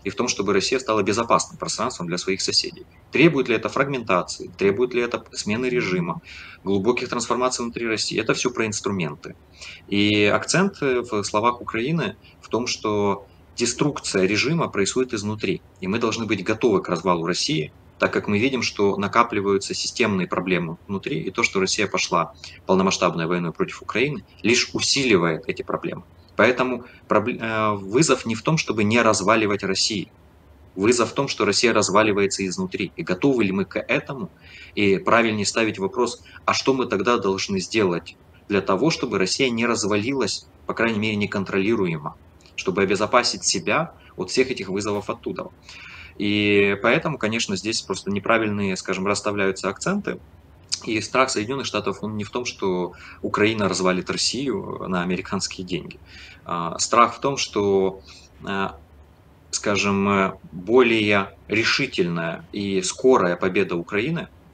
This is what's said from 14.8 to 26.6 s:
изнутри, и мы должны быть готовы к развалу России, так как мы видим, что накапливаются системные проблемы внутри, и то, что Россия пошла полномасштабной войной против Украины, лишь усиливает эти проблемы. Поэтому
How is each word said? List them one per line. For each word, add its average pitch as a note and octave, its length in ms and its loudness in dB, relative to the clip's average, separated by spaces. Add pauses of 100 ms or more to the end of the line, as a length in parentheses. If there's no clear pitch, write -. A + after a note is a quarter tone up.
изнутри, G#2 460 -4 (200)
и F#2 80 -6
мы G#2+ 100 0
должны A#2 280 -2
быть G2 180 -2
готовы A2 360 2
к - 80 -6
развалу E2+ 380 0
России, F2 460 -2 (260)
так G2 140 2
как F#2+ 160 -2
мы G#2 100 2
видим, B2+ 240 0
что G2+ 340 0
накапливаются G2+ 800 2
системные G2 540 0
проблемы F2 480 -2 (100)
внутри, G2+ 340 -4
и B2 100 -6
то, A#2 120 -2
что G2 180 0
Россия F#2+ 280 0
пошла F2 440 0 (340)
полномасштабной F#2 600 2
войной F2 260 -2
против - 300 -4
Украины, B2 400 -2 (220)
лишь A#2+ 280 2
усиливает G2 760 2
эти - 140 -6
проблемы. - 400 -6 (340)
Поэтому B2 480 2 (240)